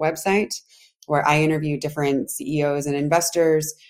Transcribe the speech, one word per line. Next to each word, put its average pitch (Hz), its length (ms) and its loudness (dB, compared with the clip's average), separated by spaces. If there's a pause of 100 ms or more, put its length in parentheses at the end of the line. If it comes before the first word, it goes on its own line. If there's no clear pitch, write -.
website, 175 540 0 (520)
where 151 180 2
I 151 160 4
interview 156 380 0
different 143 520 -2
C - 280 -6
E 147 60 0
Os 143 220 -2
and 143 100 -2
investors 156 760 2 (180)